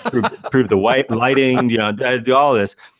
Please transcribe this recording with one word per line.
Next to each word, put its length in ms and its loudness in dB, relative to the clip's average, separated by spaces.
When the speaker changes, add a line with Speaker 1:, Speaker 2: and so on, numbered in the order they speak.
Speaker 1:
<laughs> 40 -14
Speaker 2:
improve, 200 -2
improve 240 0
the 100 2
white 340 0
lighting? 580 0
You 80 0
know, 140 -2
do 120 -6
I 140 0
do 160 0
all 200 4
this? 200 -2